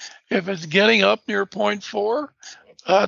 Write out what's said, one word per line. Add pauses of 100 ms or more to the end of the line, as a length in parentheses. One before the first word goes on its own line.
(300)
if
it's
getting
up
near
point
four, (540)
uh,